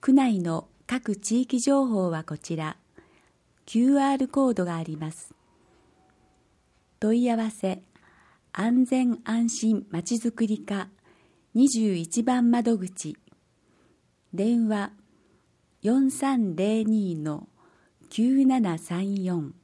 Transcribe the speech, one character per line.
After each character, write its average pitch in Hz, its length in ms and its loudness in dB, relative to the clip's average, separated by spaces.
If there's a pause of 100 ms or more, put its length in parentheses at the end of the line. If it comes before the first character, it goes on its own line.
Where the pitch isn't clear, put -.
区 269 120 2
内 254 280 4
の 165 280 -4 (180)
各 240 300 -4
地 233 260 -2
域 254 180 -2
情 277 260 2
報 190 240 0
は 160 140 -6
こ 151 120 -10
ち - 200 -8
ら。 156 200 -8 (880)
キ 226 140 0
ュ 262 160 4
ー 277 140 2
ア 277 40 2
ー 269 40 -2
ル 262 100 0
コ 269 200 2
ー 233 60 0
ド 185 100 -2
が 170 120 -4
あ 165 60 -6
り 160 140 -8
ま 156 160 -8
す。 - 220 -20 (1700)
問 226 220 2
い 247 80 2
合 226 60 0
わ 226 140 -2
せ、 190 320 -6 (720)
安 240 320 2
全 247 400 0
安 233 240 0
心 220 420 0
ま 165 120 -4
ち 240 140 -4
づ 226 160 -2
く 226 140 -2
り 208 140 -2
課、 190 280 -6 (680)
二 254 140 6
十 220 260 0
一 170 280 -2
番 247 280 2
窓 233 280 2
口。 185 380 -10 (1160)
電 226 360 2
話、 202 240 -2 (920)
四 262 280 4
三 240 460 0
零 214 280 0
二 208 320 0
の 151 320 -6 (640)
九 262 360 2
七 220 320 2
三 196 440 -4
四。 175 420 -4